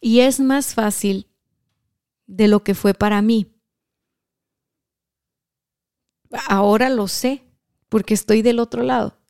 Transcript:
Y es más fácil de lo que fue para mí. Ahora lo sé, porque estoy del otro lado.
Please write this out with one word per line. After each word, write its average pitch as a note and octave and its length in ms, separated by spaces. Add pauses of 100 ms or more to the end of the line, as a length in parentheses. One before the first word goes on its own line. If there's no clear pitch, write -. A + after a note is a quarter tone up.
Y A#3 200
es C4 200
más C4+ 340
fácil G3+ 540 (960)
de G#3 220
lo G#3 160
que G3+ 100
fue G3 180
para G#3 300
mí. A3 240 (3000)
Ahora G#3 400
lo A3+ 200
sé, C4 360 (440)
porque G#3+ 260
estoy G#3+ 280
del A#3 160
otro A#3 240
lado. A#3+ 360 (120)